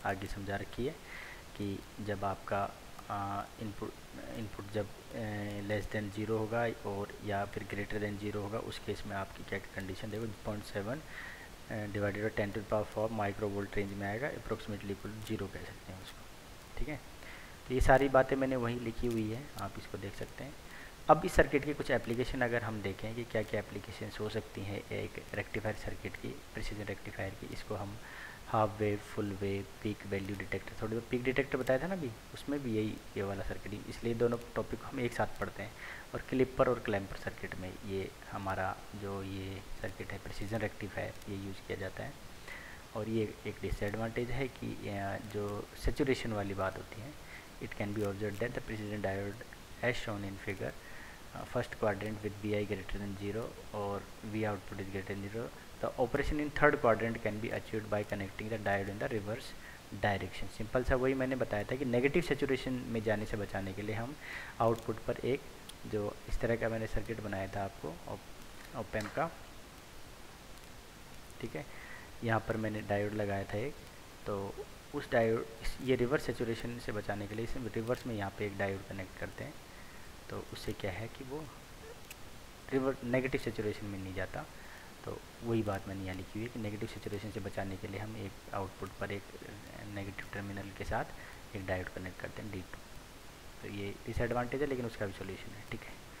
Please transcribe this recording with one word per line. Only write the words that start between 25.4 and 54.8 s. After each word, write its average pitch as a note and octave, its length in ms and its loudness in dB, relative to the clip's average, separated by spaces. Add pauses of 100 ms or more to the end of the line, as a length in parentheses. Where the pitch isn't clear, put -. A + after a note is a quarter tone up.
सर्किट G2+ 400 -4
की, - 140 -6 (240)
प्रिसिजन G#2 300 -2
रेक्टिफायर G2+ 580 -4
की, - 120 -8
इसको - 220 -4
हम G2+ 220 -4 (500)
हाफ G#2+ 320 4
वेव, G#2 180 6
फुल G#2 340 -2 (100)
वेव, G2 240 2 (180)
पीक G#2 240 0
वैल्यू G2 280 0
डिटेक्टर, F#2+ 460 -4
थोड़ी A2 120 0
देर A#2 160 0
पीक B2 140 2
डिटेक्टर C3+ 340 4
बताया C3 220 6
था E3 80 -2
ना F#3+ 60 0
अभी, D#3 180 -2 (220)
उसमें C#3+ 300 0
भी A#2 120 2
यही, G#2+ 200 4 (220)
ये G#2 60 2
वाला G2 200 0
सर्किट, - 300 -2 (160)
इसलिए A#2 240 0
दोनों A#2 240 6 (180)
टॉपिक A2+ 240 0
को - 60 -8
हम C#3 140 -4
एक A#2+ 140 2
साथ - 260 2
पढ़ते G2+ 240 -2
हैं। G#2+ 80 -6 (420)
और B2 160 -2
क्लिपर C3 400 6
और A#2 100 6
क्लैंपर G2 360 2
सर्किट - 400 -4
में F#2 160 -4 (160)
ये F#2+ 220 0 (220)
हमारा G2 440 0 (260)
जो G2 220 -2
ये F#2+ 380 -4 (200)
सर्किट - 300 -4
है G2 60 -4
प्रिसिजन G#2 420 0
रेक्टिफायर, G2+ 540 -2 (160)
ये G2+ 80 -2
यूज़ G2 300 -6
किया F#2 100 -2
जाता F#2+ 260 -4
है। - 100 -6 (840)
और A2 140 0
ये A2 240 4 (140)
एक G2+ 140 -2
डिसएडवांटेज A2+ 720 2
है C3 160 4
कि, A#2 260 -4 (160)
अ, G2 280 0 (160)
जो G#2 340 0 (180)
सैचुरेशन B2+ 480 6
वाली G2 200 2
बात F#2+ 240 2
होती F#2+ 240 -8
है, C3+ 100 -6 (520)
it A2 100 -4
can G#2 240 0
be A2 60 2
observed G2+ 360 0
that B2 160 0
the B2+ 60 -2
precision G#2 420 -2
diode G2+ 400 0 (440)
as A#2+ 120 2
shown G#2 300 -2
in G2 160 -6
figure, - 260 -2
uh, - 800 -10
first - 300 0
quadrant G#2 440 2
with G2+ 160 -2
V G#2 140 2
I G#2 160 4
greater G2 300 -2
than G2+ 200 -2
zero G2+ 220 -2 (320)
और G2+ 280 0 (300)
V A2 160 2
output G2+ 340 -2